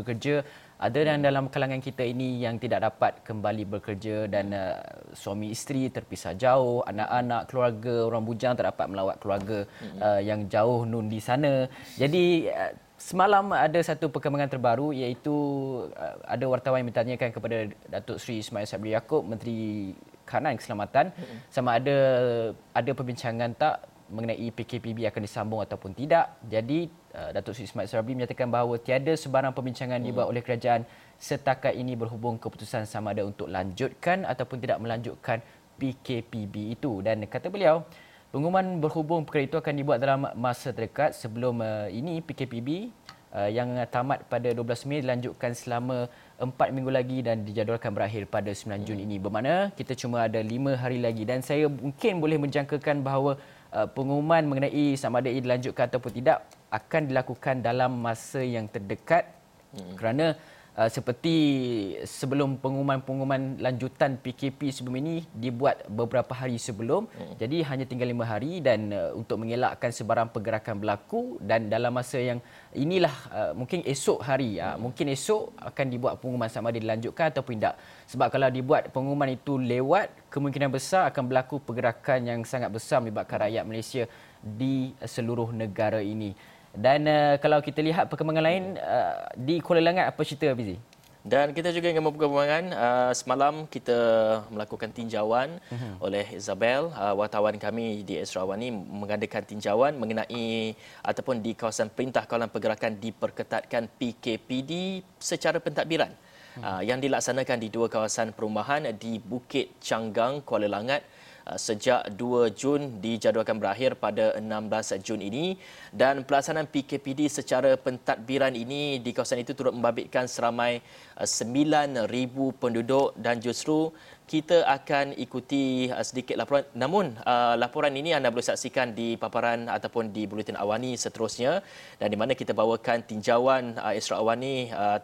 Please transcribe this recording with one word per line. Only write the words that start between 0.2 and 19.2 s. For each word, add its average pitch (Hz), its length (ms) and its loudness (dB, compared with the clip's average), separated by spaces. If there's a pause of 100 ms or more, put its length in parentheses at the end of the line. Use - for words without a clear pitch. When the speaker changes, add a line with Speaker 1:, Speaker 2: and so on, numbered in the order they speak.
Speaker 1:
ada 117 240 2
yang 151 160 4
dalam 139 320 4
kalangan 135 320 -2
kita 135 160 -6
ini 123 400 0
yang 117 160 -2
tidak 110 320 0
dapat - 400 0
kembali 104 400 -2
bekerja 107 560 -4
dan, 101 320 0
uh, 92 240 -4 (320)
suami 104 400 -6
isteri 131 400 -2
terpisah 95 400 -8
jauh, 123 560 4
anak-anak, 117 640 -2
keluarga, 117 560 0
orang 113 160 -2
bujang 120 320 0
tak 98 160 0
dapat - 160 -4
melawat 95 320 -2
keluarga, 101 480 -2
Speaker 2:
Hmm. 95 320 -12
Speaker 1:
uh, 104 240 4
yang 107 240 -2
jauh 117 400 4
nun 113 240 -2
di 110 80 -4
sana. 131 480 2 (320)
Jadi, 165 480 4
uh, 87 240 -2 (220)
semalam 196 580 4
ada 156 320 4
satu 156 240 -2
perkembangan 143 400 0
terbaru 131 480 2
iaitu, 131 380 -2 (580)
uh, 67 320 -8
ada 123 240 -2
wartawan 127 320 2
yang 120 80 -2
bertanyakan 120 480 0
kepada 113 200 -2 (340)
Datuk 104 260 -6
Seri 113 240 -6
Ismail 107 240 -4
Sabri 107 320 -2
Yaakob, 120 320 0